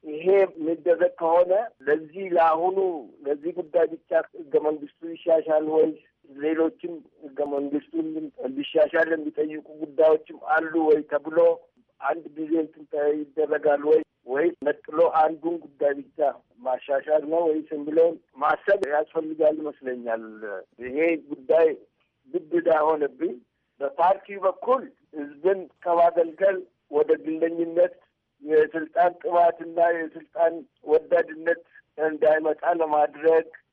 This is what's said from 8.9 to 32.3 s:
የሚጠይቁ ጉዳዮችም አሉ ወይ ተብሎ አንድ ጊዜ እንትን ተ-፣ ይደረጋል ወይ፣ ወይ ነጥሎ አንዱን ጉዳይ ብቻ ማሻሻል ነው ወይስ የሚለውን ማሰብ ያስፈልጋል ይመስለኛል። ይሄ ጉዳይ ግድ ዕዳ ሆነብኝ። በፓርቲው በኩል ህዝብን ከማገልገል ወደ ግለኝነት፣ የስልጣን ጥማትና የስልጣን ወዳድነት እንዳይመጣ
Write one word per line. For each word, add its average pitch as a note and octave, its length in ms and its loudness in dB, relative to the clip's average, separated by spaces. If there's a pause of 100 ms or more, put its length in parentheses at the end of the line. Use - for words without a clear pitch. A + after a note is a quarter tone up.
የሚጠይቁ D#3 580 -4 (120)
ጉዳዮችም D#3 600 0 (120)
አሉ D#3+ 220 0 (120)
ወይ D3+ 200 4
ተብሎ D3+ 340 -4 (600)
አንድ D3+ 320 -4
ጊዜ D#3 260 -6
እንትን D3+ 280 -6
ተ-፣ D3 280 0
ይደረጋል D3 680 -2
ወይ፣ D#3 160 4 (260)
ወይ C#3 200 0 (160)
ነጥሎ D3 360 -4 (160)
አንዱን D#3+ 460 0
ጉዳይ D3 360 -2
ብቻ C#3 220 -16 (440)
ማሻሻል C#3 640 -2
ነው D#3+ 180 0
ወይስ D#3 280 -2
የሚለውን D#3 460 0 (220)
ማሰብ D#3 480 0
ያስፈልጋል D#3 680 0
ይመስለኛል። B2 680 -8 (580)
ይሄ B2+ 140 -8 (300)
ጉዳይ D3+ 420 2 (600)
ግድ D#3 260 -8
ዕዳ E3+ 160 0 (100)
ሆነብኝ። D3+ 540 -2 (460)
በፓርቲው F#3 600 0
በኩል G#3 420 -2 (320)
ህዝብን D3+ 460 -2 (200)
ከማገልገል E3+ 760 2 (340)
ወደ D3 200 0 (100)
ግለኝነት፣ E3 720 -2 (480)
የስልጣን D#3 760 0
ጥማትና E3+ 600 0 (120)
የስልጣን E3 640 -2 (300)
ወዳድነት D#3+ 760 0 (360)
እንዳይመጣ D#3 640 0 (120)